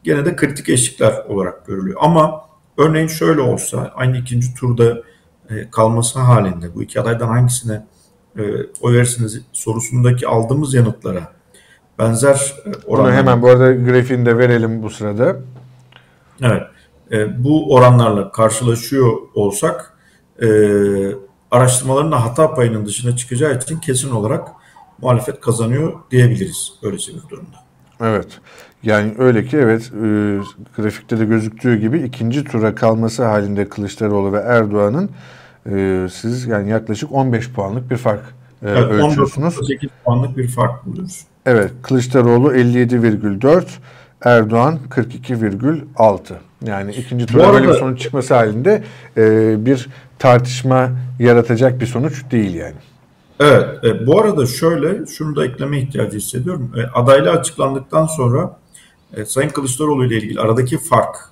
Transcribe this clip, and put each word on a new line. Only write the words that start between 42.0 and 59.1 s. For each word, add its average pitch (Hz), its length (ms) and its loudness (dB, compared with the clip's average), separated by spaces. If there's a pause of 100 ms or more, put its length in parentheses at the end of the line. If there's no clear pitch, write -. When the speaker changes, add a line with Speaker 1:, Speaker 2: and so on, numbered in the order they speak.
Speaker 2:
elli 123 240 2
yedi 123 260 2
virgül 104 380 0
dört, 151 380 2 (420)
Erdoğan 120 580 2 (100)
kırk - 260 -4
iki 120 260 -6
virgül 110 400 -2 (140)
altı. 98 440 2 (240)
Yani 104 280 -6
ikinci 123 320 -6
Speaker 1:
Bu 110 80 -6
Speaker 2:
tura 160 160 6
böyle 202 160 6
bir 135 40 4
Speaker 1:
arada - 120 4
Speaker 2:
sonuç 131 220 -4
çıkması 135 340 -2
halinde, 123 480 2 (340)
e, 110 380 4 (100)
bir 127 240 0 (300)
tartışma 127 720 4 (300)
yaratacak 120 640 4
bir - 40 -4
sonuç 135 460 -4
değil 104 220 0
yani. 80 220 -10 (640)
Speaker 1:
Evet, 139 440 4
e, 113 240 0
bu 170 140 4
arada 175 240 2
şöyle, 165 600 -2
şunu 151 300 -8
da 151 100 -2
ekleme 143 340 -6
ihtiyacı - 380 -6
hissediyorum. 131 600 -8
E, 113 40 -4
adaylığı 131 500 2
açıklandıktan 143 720 -2
sonra, 143 540 -2 (540)